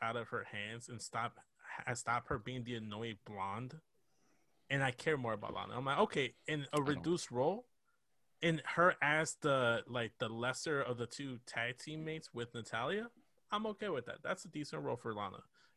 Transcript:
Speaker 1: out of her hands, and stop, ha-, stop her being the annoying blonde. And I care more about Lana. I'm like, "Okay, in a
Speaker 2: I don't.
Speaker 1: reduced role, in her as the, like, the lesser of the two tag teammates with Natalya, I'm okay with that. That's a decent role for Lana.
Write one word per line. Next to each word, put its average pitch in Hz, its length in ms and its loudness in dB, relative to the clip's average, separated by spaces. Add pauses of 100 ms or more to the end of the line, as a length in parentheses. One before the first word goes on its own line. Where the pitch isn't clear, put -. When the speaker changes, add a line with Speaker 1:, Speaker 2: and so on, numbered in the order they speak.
Speaker 1:
out 117 140 0
of 117 120 -4
her 107 240 -2
hands, 107 380 -6
and 117 100 -8
stop, 117 380 -4 (480)
ha-, 127 80 0
stop 117 340 0
her 143 100 0
being 127 260 -6
the 120 100 -4
annoying 110 500 -6
blonde. 107 520 -4 (920)
And 139 120 4
I 135 80 6
care 151 260 2
more 120 160 0
about 107 220 -4
Lana. 98 220 -6
I'm 131 100 -2
like, 139 140 2
"Okay, 143 340 4 (120)
in 151 140 0 (120)
a 151 40 4
Speaker 2:
I - 20 6
don't. 143 100 4
Speaker 1:
reduced 160 420 2
role, 151 340 2 (800)
in 160 180 4 (140)
her 175 260 8
as 151 400 4
the, 127 460 6
like, 117 320 -2
the 120 100 0
lesser 127 520 0
of 123 180 0
the 117 80 -2
two 131 400 -8
tag 120 320 -2
teammates 156 560 -8
with 117 200 -4
Natalya, 135 540 -2 (420)
I'm 214 160 0
okay 214 220 -4
with 143 180 -2
that. - 160 -8
That's - 220 -2
a 190 40 -14
decent 151 340 -6
role 131 140 -2
for 113 180 -4
Lana. 101 240 -4 (380)